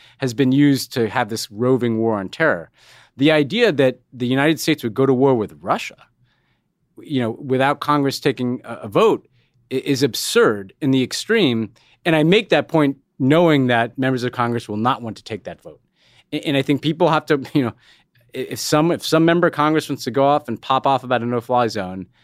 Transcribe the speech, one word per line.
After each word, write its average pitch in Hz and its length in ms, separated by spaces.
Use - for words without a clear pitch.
has 127 160
been 127 180
used 139 420
to 117 140
have 113 220
this 107 220
roving 117 480
war 113 180
on 95 100
terror, 98 440
the 143 140
idea 170 400
that 135 280
the 123 160
United 139 320
States 151 240
would 113 100
go 135 120
to 135 80
war 131 220
with 104 260
Russia, 113 360
you 131 200
know, 113 100
without 131 480
Congress 143 400
taking 127 440
a, 117 100
a 113 40
vote 156 400
i-, 127 40
is 131 280
absurd 117 800
in 135 100
the 131 120
extreme. 123 680
And 165 100
I 156 80
make 190 260
that 151 180
point 143 300
knowing 143 480
that 120 300
members 131 260
of 123 100
Congress 120 340
will 104 100
not 117 240
want 110 160
to - 60
take 104 220
that 87 160
vote. 78 180
A-, 151 80
and 143 160
I 135 40
think 135 200
people 160 280
have 156 180
to, 147 200
<laughs> - 60
you 143 100
know, 113 100
i-, 127 160
if 131 80
some, 160 320
if - 140
some 160 200
member 170 220
of 143 60
Congress 151 360
wants 135 140
to 123 80
go 135 140
off 147 220
and 113 140
pop 131 240
off 131 180
about 123 180
a 117 40
no-fly 123 420
zone, 95 400